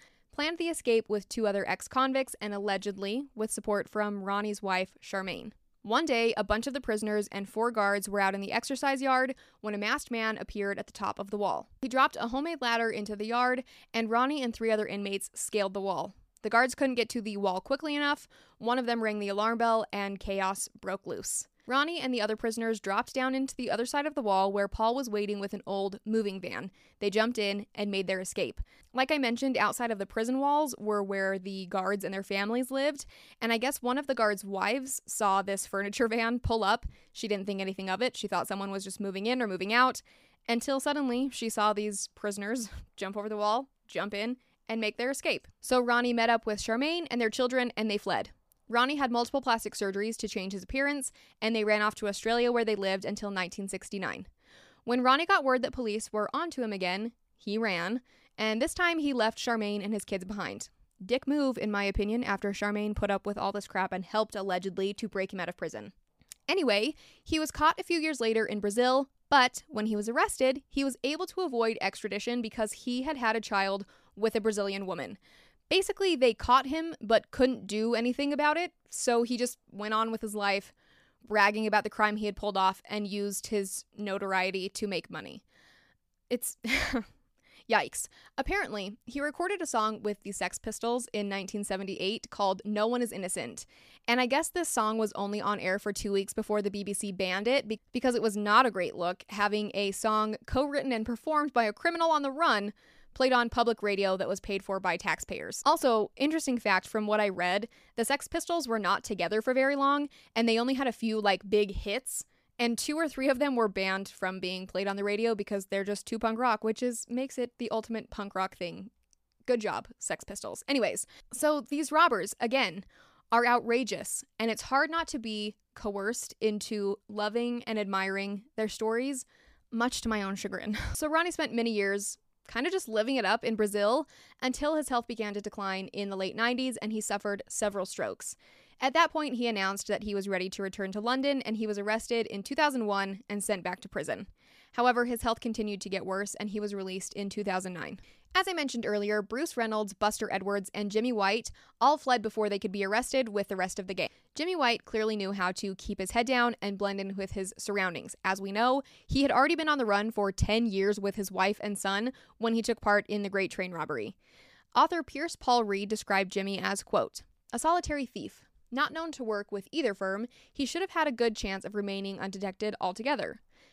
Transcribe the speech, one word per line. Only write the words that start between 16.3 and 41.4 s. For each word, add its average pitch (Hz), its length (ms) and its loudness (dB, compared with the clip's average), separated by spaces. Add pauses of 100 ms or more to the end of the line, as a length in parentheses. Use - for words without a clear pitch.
The 214 80 -4
guards 247 240 6
couldn't 262 200 0
get 233 160 0
to 240 100 -4
the 208 160 -4
wall 190 240 0
quickly 294 340 -2
enough. 294 320 0 (300)
One 240 220 0
of 240 80 0
them 233 160 0
rang 214 160 0
the 202 100 -2
alarm 214 300 2
bell, 226 340 4
and 196 260 -4
chaos 196 520 -2 (100)
broke 196 260 -6
loose. - 400 -4 (200)
Ronnie 302 340 0
and 262 120 -2
the 226 100 0
other 214 120 0
prisoners 226 460 -2
dropped 202 340 -2
down 262 200 0
into 269 200 -2
the 247 160 -4
other 233 140 0
side 285 220 0
of 294 80 -4
the 277 80 -2
wall 196 280 4
where 202 160 2
Paul 220 280 2
was 254 160 -2
waiting 208 280 -2
with 196 140 -6
an 202 140 -8
old 196 380 -2
moving 208 360 0
van. 180 300 -8 (280)
They 202 120 0
jumped 220 280 2
in 202 360 -2
and 208 160 -4
made 196 160 -2
their 190 140 -2
escape. 185 400 -4 (340)
Like 262 180 2
I 302 60 2
mentioned, 254 400 0
outside 233 320 2
of 208 80 -2
the 190 80 -4
prison 247 340 -2
walls 285 380 2
were 208 240 0
where 196 360 0
the 190 280 -8
guards 190 380 -2
and 190 80 -2
their 196 120 -4
families 214 460 -2
lived, 277 340 -2 (360)
and 226 120 0
I 233 60 2
guess 254 240 -2
one 247 160 0
of 294 80 -4
the 269 80 0
guards' 208 300 2
wives 202 600 -2
saw 196 360 2
this 196 240 -2
furniture 202 420 0
van 233 320 0
pull 226 240 0
up. 214 220 2 (260)
She - 160 -8
didn't 196 180 -2
think 196 140 -2
anything 190 300 -4
of 190 100 0
it. 247 160 0
She 214 100 -6
thought 180 220 0
someone 196 220 -4
was 196 120 -4
just 196 160 -12
moving 196 280 -4
in 254 160 0
or 226 40 0
moving 190 280 -2
out, 254 260 4 (480)
until 262 320 0
suddenly 277 500 0
she 226 200 -4